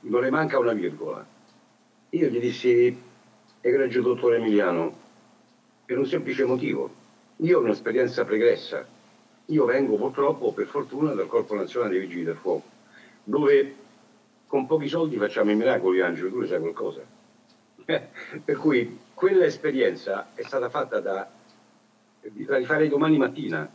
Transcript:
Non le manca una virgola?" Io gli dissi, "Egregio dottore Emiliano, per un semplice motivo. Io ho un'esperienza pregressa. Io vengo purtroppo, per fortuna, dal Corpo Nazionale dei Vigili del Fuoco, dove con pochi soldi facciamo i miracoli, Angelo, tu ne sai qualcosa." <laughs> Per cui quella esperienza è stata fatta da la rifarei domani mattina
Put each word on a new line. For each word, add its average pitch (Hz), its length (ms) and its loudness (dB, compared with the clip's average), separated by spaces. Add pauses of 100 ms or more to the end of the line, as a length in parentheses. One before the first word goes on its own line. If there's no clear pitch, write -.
Non 120 220 0
le 131 80 0
manca 151 280 0
una 120 140 2
virgola?" - 640 -6 (760)
Io 160 160 0
gli 120 120 -2
dissi, 123 580 2 (640)
"Egregio 127 400 2
dottore 120 360 2
Emiliano, 104 600 0 (880)
per 127 140 -4
un 139 80 0
semplice 131 380 -2
motivo. 120 460 -2 (460)
Io 165 220 4
ho 135 40 2
un'esperienza 120 640 0
pregressa. 110 600 0 (600)
Io - 200 2
vengo 123 300 2
purtroppo, 117 560 0
per 104 140 -4
fortuna, 143 460 -4
dal 95 140 -4
Corpo 107 280 -2
Nazionale 104 380 -2
dei 92 140 0
Vigili 87 180 -6
del 82 120 -4
Fuoco, 85 280 -4 (600)
dove 139 500 2 (720)
con 135 200 0
pochi 123 220 0
soldi 156 300 -2
facciamo 104 320 2
i 104 40 4
miracoli, 104 460 2
Angelo, 87 300 -2
tu - 100 -4
ne 98 60 -2
sai 90 140 -2
qualcosa." 80 420 -6 (840)
<laughs> - 0 -
Per - 720 -6
cui 135 420 0 (140)
quella 185 320 4
esperienza - 880 -2
è - 80 -10
stata 127 280 -4
fatta 127 300 -4
da 98 280 -4 (1160)
la 135 100 0
rifarei 151 320 2
domani 151 280 4
mattina 151 580 -2